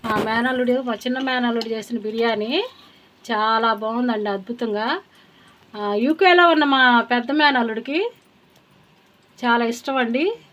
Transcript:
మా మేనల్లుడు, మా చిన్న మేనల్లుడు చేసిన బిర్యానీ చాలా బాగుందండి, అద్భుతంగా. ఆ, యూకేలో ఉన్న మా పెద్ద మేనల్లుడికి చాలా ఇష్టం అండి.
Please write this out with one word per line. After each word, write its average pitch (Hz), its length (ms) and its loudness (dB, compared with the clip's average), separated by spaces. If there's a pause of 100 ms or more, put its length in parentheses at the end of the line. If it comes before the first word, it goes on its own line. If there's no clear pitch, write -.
మా 220 100 -2 (140)
మేనల్లుడు, 247 480 0 (120)
మా 226 60 -2 (100)
చిన్న 247 140 -2 (100)
మేనల్లుడు 233 460 -2
చేసిన 220 220 -8 (100)
బిర్యానీ 226 460 -2 (720)
చాలా 226 460 0 (140)
బాగుందండి, 220 520 -2
అద్భుతంగా. 220 520 -4 (880)
ఆ, 214 60 -12 (240)
యూకేలో 349 400 4 (100)
ఉన్న 302 100 2 (100)
మా 262 80 4 (300)
పెద్ద 240 180 -2 (100)
మేనల్లుడికి 254 580 0 (1400)
చాలా 240 300 2
ఇష్టం 269 320 -4
అండి. 247 220 -2 (260)